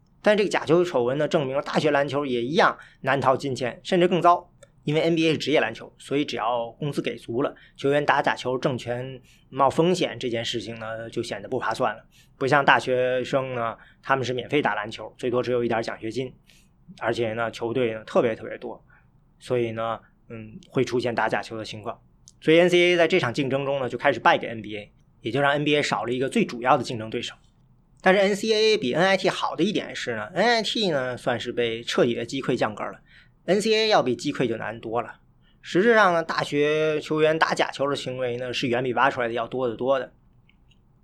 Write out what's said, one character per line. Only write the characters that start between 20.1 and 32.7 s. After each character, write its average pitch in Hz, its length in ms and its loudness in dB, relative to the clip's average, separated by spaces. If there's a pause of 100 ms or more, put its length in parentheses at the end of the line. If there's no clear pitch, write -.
嗯， 113 380 -16
会 131 160 0
出 120 160 -2
现 117 140 -2
打 110 160 0
假 107 140 -2
球 113 120 -12
的 107 80 -8
情 104 200 -14
况。 113 180 -10 (380)
所 - 120 2
以 165 80 8
N 175 80 8
C 170 120 4
A 175 140 6
A 175 40 2
在 165 100 6
这 180 120 2
场 123 120 0
竞 135 160 -2
争 135 160 -2
中 139 160 -2
呢， 127 80 -4
就 123 120 -6
开 143 120 4
始 117 80 0
败 165 160 4
给 - 120 -4
N 113 160 -10
B 107 120 -10
A， 104 160 -14 (300)
也 113 100 -6
就 135 100 0
让 143 100 4
N 147 120 0
B 147 120 2
A 147 80 2
少 110 220 -2
了 117 60 -4
一 131 60 -2
个 131 100 -2
最 220 160 2
主 117 200 -6
要 131 120 6
的 127 80 0
竞 127 140 -8
争 110 140 -8
对 120 100 -6
手。 - 140 -10 (640)
但 190 140 4
是 208 40 4
N 196 160 2
C 208 160 -4
A 214 220 4
A 208 60 2
比 123 160 -2
N 170 100 4
I 196 100 4
T 190 140 2
好 - 260 -4
的 147 80 2
一 208 80 2
点 127 240 -4
是 120 200 -6
呢 107 180 -8
，N 180 100 0
I 233 200 2
T 214 260 -2
呢， 127 260 -2
算 120 240 -2
是 123 120 -8
被 120 320 -2
彻 - 200 2
底 120 120 2
的 117 100 -6
击 135 160 -8
溃 131 140 0
降 110 180 -2